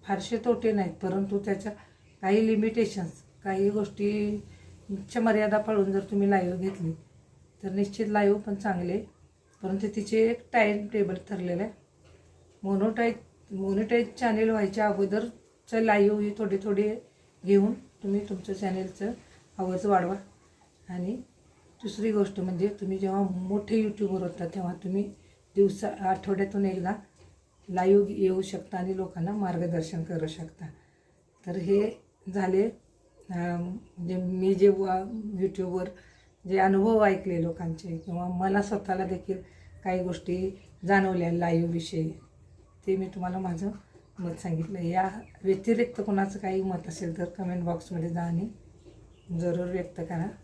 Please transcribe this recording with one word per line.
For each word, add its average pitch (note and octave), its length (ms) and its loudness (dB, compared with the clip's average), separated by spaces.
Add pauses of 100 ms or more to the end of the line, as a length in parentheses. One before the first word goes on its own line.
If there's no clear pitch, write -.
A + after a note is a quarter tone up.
फारसे G3 320 -2
तोटे A3+ 360 2
नाहीत, F#3 220 0
परंतु G3 440 -2
त्याच्या G3+ 340 -4 (500)
काही G#3 240 4
लिमिटेशन्स, G#3+ 640 2 (320)
काही G3 260 2
गोष्टींच्या G#3 1500 -4
मर्यादा G#3+ 360 2
पाळून G#3 340 2
जर G3 80 2
तुम्ही G3+ 300 2
लाईव्ह F#3 280 2
घेतली F#3 340 -4 (720)
तर G3 80 -4
निश्चित G3+ 380 -2
लाईव्ह G#3 320 4
पण G3+ 140 -4
चांगले, F#3+ 680 -4 (420)
परंतु G3 240 -2 (100)
तिचे A3 340 2
एक A#3+ 220 -6
टाइम G#3 400 2
टेबल G3 220 0
ठरलेलं F3+ 480 -4
आहे. A3+ 100 -6 (920)
मोनोटाईज, A3 520 0 (360)
मोनिटाईज G#3 640 0
चॅनेल A3 360 2
व्हायच्या G#3+ 360 2
अगोदरचं G#3+ 920 -2
लाईव्ह G#3 400 6
ही G#3 180 0
थोडे G3 240 0
थोडे G#3 360 2 (480)
घेऊन G3+ 260 6
तुम्ही G3+ 560 -4
तुमचं G3 240 -8
चॅनेलचं F#3+ 600 -4 (460)
आवर्ज F#3 280 -2
वाढवा. F#3 280 4 (760)
आणि F3+ 280 -6 (680)
दुसरी G#3+ 300 -2
गोष्ट G3+ 280 0
म्हणजे F3+ 280 0 (120)
तुम्ही F#3+ 180 -4
जेव्हा G3 240 0
मोठे F#3+ 540 -2
यूट्यूबर G3+ 460 0
होता F3 240 -6
तेव्हा F3+ 280 -4
तुम्ही F#3+ 400 -4 (420)
दिवसा, G3 320 4 (120)
आठवड्यातून G3 640 0
एकदा F#3 280 -2 (800)
लाईव्ह F#3+ 400 6
येऊ F#3+ 320 2
शकता F#3+ 360 -6
आणि F#3 180 -2
लोकांना F3+ 360 -4
मार्गदर्शन E3+ 680 -2
करू D#3+ 240 -4
शकता. D#3+ 400 -10 (800)
तर F3 100 -4
हे G3 340 4 (440)
झाले, F#3+ 300 4 (640)
अं, F3 460 -2 (220)
म्हणजे F3+ 180 -4
मी F#3 380 2
जेव्हा F#3+ 460 6 (400)
YouTube-वर F#3 480 -2 (600)
जे G3 100 2
अनुभव G3 460 6
ऐकले F#3 380 2
लोकांचे E3 560 -4
किंवा F3+ 300 -6
मला F#3+ 340 2
स्वतःला F#3+ 440 -2
देखील F#3 320 -4 (460)
काही F#3 180 0
गोष्टी F3+ 580 -4 (240)
जाणवल्या F3+ 480 2
लाईव्हविषयी, E3+ 760 0 (760)
ते F#3+ 100 2
मी F#3+ 100 -4
तुम्हाला F3+ 320 -6
माझं F#3 320 -4 (480)
मत F3 160 -6
सांगितलं. E3+ 460 -4
या F#3 280 2 (360)
व्यतिरिक्त A3 560 2
कोणाचं G3 380 0
काही F#3+ 240 -2
मत F3+ 260 -4
असेल E3 300 -6
तर F3+ 60 -2
कमेंट F3 400 -6
बॉक्समध्ये E3+ 440 -4
जा E3+ 140 -2
आणि E3+ 260 -2 (880)
जरूर F3 280 0
व्यक्त F3+ 340 -4
करा. E3+ 300 -4 (140)